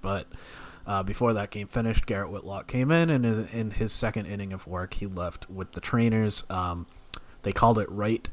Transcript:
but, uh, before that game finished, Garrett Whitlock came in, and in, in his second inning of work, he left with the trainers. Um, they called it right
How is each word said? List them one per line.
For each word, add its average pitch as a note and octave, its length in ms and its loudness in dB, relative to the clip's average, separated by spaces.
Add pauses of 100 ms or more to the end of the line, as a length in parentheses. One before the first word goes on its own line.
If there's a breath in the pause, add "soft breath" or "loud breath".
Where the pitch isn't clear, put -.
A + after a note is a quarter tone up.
but, G2 260 -2 (600 loud breath)
uh, G2 180 0
before A2 300 2
that G2+ 160 -2
game G#2 180 -8
finished, A2+ 380 2
Garrett G2 240 -2
Whitlock G2 360 -8
came B2+ 240 2
in, E3 200 6
and C3 140 4
in, A2 240 2
in A2+ 220 -2
his G#2+ 220 0
second G#2+ 340 -2
inning G2 260 -6
of F#2 140 -10
work, F2+ 280 -6
he - 120 -2
left F2 420 -6
with F#2+ 240 -8
the - 80 -10
trainers. A2 680 4
Um, F2 360 -2 (560 loud breath)
they G2 100 0
called A2+ 260 6
it G#2 120 -2
right G#2 420 0